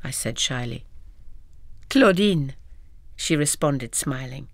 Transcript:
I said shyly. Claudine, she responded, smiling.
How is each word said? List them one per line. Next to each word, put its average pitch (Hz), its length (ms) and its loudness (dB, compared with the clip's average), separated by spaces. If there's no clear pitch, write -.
I 135 80 -6
said - 280 -4
shyly. 123 460 -2
Claudine, 190 640 6
she - 200 0
responded, 143 600 0
smiling. 131 580 -6